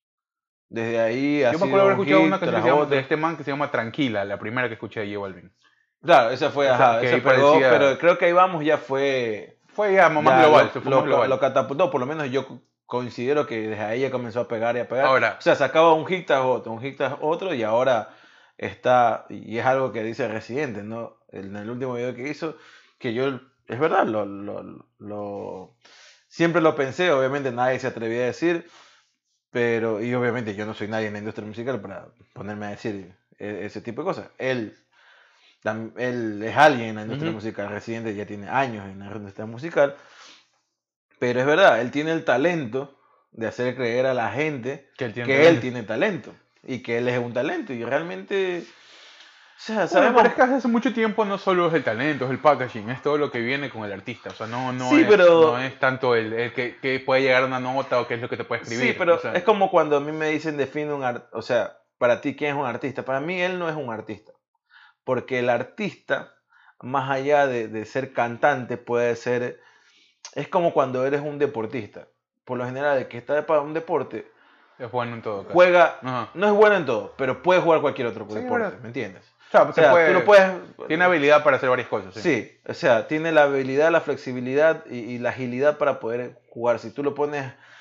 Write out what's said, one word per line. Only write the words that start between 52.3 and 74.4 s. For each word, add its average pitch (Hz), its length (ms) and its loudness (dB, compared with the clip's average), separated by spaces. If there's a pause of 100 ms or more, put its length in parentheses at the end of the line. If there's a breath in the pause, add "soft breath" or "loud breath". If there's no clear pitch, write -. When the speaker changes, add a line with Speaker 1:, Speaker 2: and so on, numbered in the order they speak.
Speaker 2:
el 127 80 -2
packaging, 123 520 0
es 127 120 -8
todo 147 160 0
lo 143 120 -2
que 120 100 -4
viene 131 300 -4
con 110 140 -10
el 101 80 -8
artista. 98 380 -12
O - 40 -10
sea, 110 120 -10
no, 123 260 -6
no 127 180 -4
Speaker 1:
Sí, 311 100 6
Speaker 2:
es, 320 80 4
Speaker 1:
pero 196 160 8 (280)
Speaker 2:
no 123 60 -2
es 135 200 -6
tanto 127 360 2
el, 110 180 0
el 117 200 -4
que, 123 280 -6
que 131 200 -2
puede 131 220 2
llegar 131 220 4
a - 20 0
una 131 140 -4
nota 127 400 -2
o 117 60 -4
qué 127 80 -6
es 117 60 -6
lo 123 80 -8
que 120 80 -6
te 117 80 -8
puede 117 180 -6
escribir, 123 300 -4
Speaker 1:
Sí, - 60 -8
pero 170 180 4
Speaker 2:
o - 20 -2
sea. 120 140 -6
Speaker 1:
es - 120 -2
como 196 260 2
cuando 156 260 4
a 139 40 2
mí 147 120 -6
me 156 180 -4
dicen, 151 260 -4
"Define 147 360 -4
un 143 120 -6
ar-, 120 280 -6
o 113 100 -8
sea, 117 360 -2 (200)
para 120 220 2
ti, 139 160 -6
¿quién 147 180 -4
es 143 60 -4
un 139 60 -4
artista?". 123 380 -6
Para 131 160 -4
mí, 180 200 -6
él 180 180 -2
no 170 100 -4
es 156 80 -4
un 131 160 -8
artista, 107 400 -12 (720 soft breath)
porque 123 360 -4
el 123 100 0
artista, - 840 -6 (460 soft breath)
más 131 300 -4
allá 139 380 2
de, 120 200 -4
de 110 180 -8
ser - 260 -6
cantante, 120 640 0
puede 120 400 0
ser, 123 440 -4 (720 soft breath)
es 139 140 -8
como 170 240 0
cuando 131 340 0
eres 143 160 -2
un 147 180 -8
deportista. 110 640 -6 (380)
Por 123 140 -8
lo 123 80 -6
general, 139 320 -2
el 120 100 -4
que 120 100 -14
está 147 280 -2
para 160 140 2
un 151 140 -6
deporte 147 560 -6 (520 soft breath)